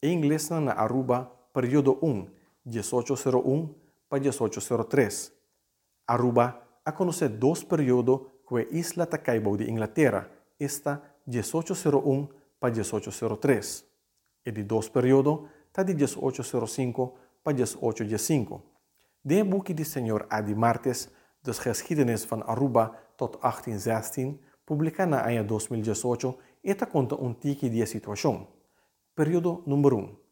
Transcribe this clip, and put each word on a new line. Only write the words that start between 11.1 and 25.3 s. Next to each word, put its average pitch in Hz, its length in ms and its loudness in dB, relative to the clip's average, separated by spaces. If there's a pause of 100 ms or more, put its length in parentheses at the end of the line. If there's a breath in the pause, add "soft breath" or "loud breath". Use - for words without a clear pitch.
dieciocho 160 500 -4
cero 143 280 2
un 143 300 0 (260 soft breath)
pa 127 100 2
dieciocho 110 420 -4
cero 107 280 -4
tres. - 480 0 (560)
E 120 80 -10
de 107 120 -6
dos 110 260 -2
periodo, 135 580 4 (240 loud breath)
ta 190 120 0
de 190 100 0
dieciocho 135 500 -2
cero 117 240 -4
cinco 127 480 -4 (260 loud breath)
pa 151 120 -2
dieciocho 120 500 -2
diecinueve. 107 600 -2 (600)
De 160 200 4
buque 190 300 -2
de 156 120 -4
señor 110 440 -2
Adi 107 240 -2
Martes, 117 560 0 (340 soft breath)
Des 117 160 -6
geschiedenis 120 680 0
van 110 180 -4
Aruba 117 460 2 (240 loud breath)
tot - 260 -6
achttien 113 360 -2
zestien, 120 600 -2 (240 soft breath)
publica 160 420 0
na 143 200 2
año 117 180 2